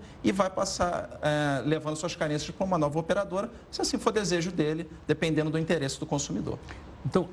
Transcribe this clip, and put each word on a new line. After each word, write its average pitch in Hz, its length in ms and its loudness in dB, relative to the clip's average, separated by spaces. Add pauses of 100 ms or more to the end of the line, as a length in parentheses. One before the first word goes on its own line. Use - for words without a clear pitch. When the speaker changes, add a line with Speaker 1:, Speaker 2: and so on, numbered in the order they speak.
(240)
Speaker 1:
e 208 80 4
vai 190 180 2
passar, - 720 -2
eh, 147 440 2
levando 151 320 0
suas 170 180 -4
carências 151 400 -2
para 190 100 -2
uma 185 120 2
nova 147 200 2
operadora, 185 540 0 (180)
se - 120 -6
assim 294 160 2
for - 160 2
desejo 175 360 2
dele, 160 400 0 (160)
dependendo 160 280 2 (160)
do 156 80 0
interesse 160 420 0
do 156 60 -6
consumidor. 147 520 -2 (480)
Speaker 2:
Então, 175 280 2